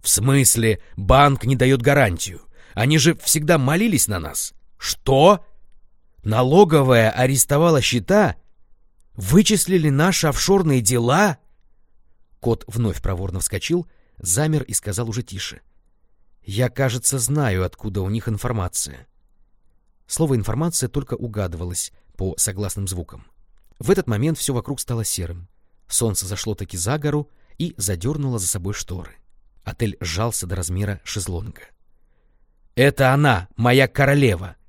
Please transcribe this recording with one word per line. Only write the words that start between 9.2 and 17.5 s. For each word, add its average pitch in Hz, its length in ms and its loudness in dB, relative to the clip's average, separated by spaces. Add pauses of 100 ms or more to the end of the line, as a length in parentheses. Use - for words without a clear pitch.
наши 156 380 2
офшорные 160 520 2
дела?» 127 580 2 (1000)
Кот - 300 -2
вновь 110 340 -4
проворно 92 380 -6
вскочил, 165 480 -4 (300)
замер 151 440 0
и - 100 -12
сказал 107 360 -6
уже 113 140 -6
тише: - 380 -12 (800)
«Я, 113 280 -2
кажется, 127 480 -2
знаю, 117 460 0